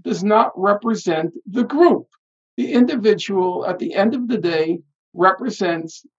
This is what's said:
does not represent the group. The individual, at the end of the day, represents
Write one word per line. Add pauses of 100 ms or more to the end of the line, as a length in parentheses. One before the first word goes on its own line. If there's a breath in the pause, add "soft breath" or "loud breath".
does
not
represent (120)
the
group. (480)
The
individual,
at
the
end
of
the
day, (360)
represents (140)